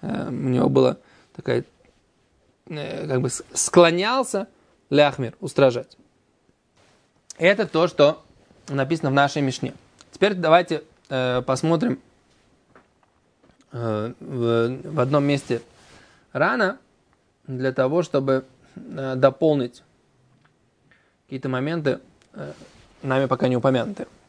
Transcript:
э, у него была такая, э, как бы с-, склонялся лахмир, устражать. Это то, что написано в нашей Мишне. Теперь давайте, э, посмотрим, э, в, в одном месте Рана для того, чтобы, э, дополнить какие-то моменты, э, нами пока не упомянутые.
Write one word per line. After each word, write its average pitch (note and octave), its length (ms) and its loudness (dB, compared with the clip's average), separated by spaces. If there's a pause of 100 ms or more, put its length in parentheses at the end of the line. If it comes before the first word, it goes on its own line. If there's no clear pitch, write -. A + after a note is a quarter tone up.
э, - 260 -6
у C#3 40 -8
него C3 360 0
была C3 280 4 (400)
такая, - 280 -4 (1040)
э, D3+ 380 -10
как C3 140 -2
бы E3+ 100 -4
с-, - 220 -12
склонялся G3 960 2 (420)
лахмир, C#3 480 2
устражать. C3 580 0 (1400)
Это G3 300 2
то, D#3+ 180 2
что D3+ 380 2 (440)
написано C#3 420 -2
в C3+ 40 -2
нашей C#3+ 280 2
Мишне. C3+ 300 -4 (380)
Теперь G3+ 240 0
давайте, E3+ 480 2 (260)
э, B2+ 340 -2
посмотрим, D#3+ 580 0 (1700)
э, A2+ 460 -4
в, A#2+ 760 -2
в D3+ 60 0
одном C#3 240 2
месте C#3 380 -2 (680)
Рана G3+ 460 0 (680)
для C3 260 -2
того, C3+ 300 2
чтобы, C3+ 420 0 (320)
э, C#3 400 -10
дополнить C3+ 640 2 (1400)
какие-то C3+ 240 -8
моменты, C#3+ 520 -2 (340)
э, D3 180 -14 (500)
нами C3+ 240 0
пока C3 200 0
не B2+ 100 2
упомянутые. B2 520 -2 (200)